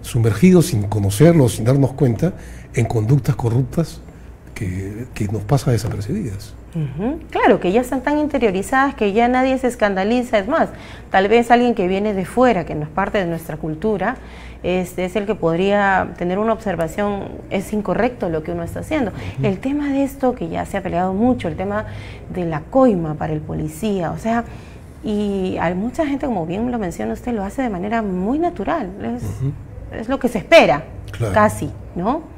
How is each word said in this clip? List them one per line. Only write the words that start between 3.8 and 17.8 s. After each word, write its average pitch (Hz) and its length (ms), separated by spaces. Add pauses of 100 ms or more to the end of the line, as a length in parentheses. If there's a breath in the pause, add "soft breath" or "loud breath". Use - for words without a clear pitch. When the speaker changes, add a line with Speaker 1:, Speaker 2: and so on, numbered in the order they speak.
Speaker 1:
que, 101 580
que 107 140
nos 101 160
pasan 135 300
desapercibidas. 110 800 (200)
Speaker 2:
Ujú. 165 460 (120)
Claro, 370 280
que - 120
ya 226 100
están 254 200
tan 294 180
interiorizadas 262 760
que 208 180
ya 233 140
nadie 254 300
se 254 100
escandaliza. 226 720
Es 190 80
más, 277 220 (420 loud breath)
tal 190 160
vez 233 240
alguien 240 240
que 185 120
viene 196 260
de 190 120
fuera, 226 400
que 156 100
no 151 80
es 151 60
parte 196 280
de 190 80
nuestra 165 320
cultura, 190 600 (460 loud breath)
este, 180 420
es 185 100
el 208 100
que 208 100
podría 185 840
tener 180 220
una 220 140
observación, 196 720 (240)
es - 240
incorrecto 208 560